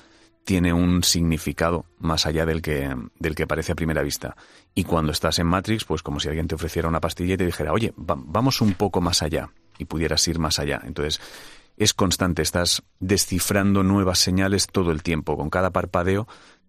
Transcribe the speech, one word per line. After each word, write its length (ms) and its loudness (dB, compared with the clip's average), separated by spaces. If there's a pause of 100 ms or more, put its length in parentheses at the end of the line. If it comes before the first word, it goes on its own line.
(440)
tiene 280 2
un 300 4
significado 840 0 (120)
más 280 0
allá 200 0
del 160 0
que, 320 -2 (240)
del 160 -4
que 140 -2
parece 240 -2
a 20 0
primera 280 -2
vista. 340 -6 (400)
Y 80 2
cuando 260 0
estás 300 0
en 80 2
Matrix, 360 0
pues 200 -4
como 160 -4
si 80 -4
alguien 180 -2
te 80 -4
ofreciera 340 -2
una 120 0
pastilla 340 -2
y 20 -2
te 100 0
dijera, 260 -2
"Oye, 260 0
va-, 180 -2
vamos 440 0
un 140 4
poco 260 0
más 220 2
allá", 280 -4 (280)
y 80 -8
pudieras 420 0
ir 100 -2
más 220 0
allá. 240 -2
Entonces, 360 -4 (560)
es 180 2
constante, 480 0
estás 400 0 (180)
descifrando 840 2
nuevas 380 4
señales 480 2
todo 240 2
el 100 -2
tiempo. 340 -2
Con 140 -4
cada 200 0
parpadeo, 580 0 (400)